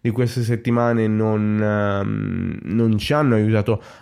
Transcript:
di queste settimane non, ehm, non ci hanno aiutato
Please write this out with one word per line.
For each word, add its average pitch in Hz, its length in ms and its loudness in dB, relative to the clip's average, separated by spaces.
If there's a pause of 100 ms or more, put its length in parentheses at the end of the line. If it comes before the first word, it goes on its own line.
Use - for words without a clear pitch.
di 120 100 -2
queste 120 320 -2
settimane 117 640 0
non, 107 560 0
ehm, 101 1000 -2
non 110 340 2
ci 104 140 -2
hanno 143 240 2
aiutato 107 440 2 (220)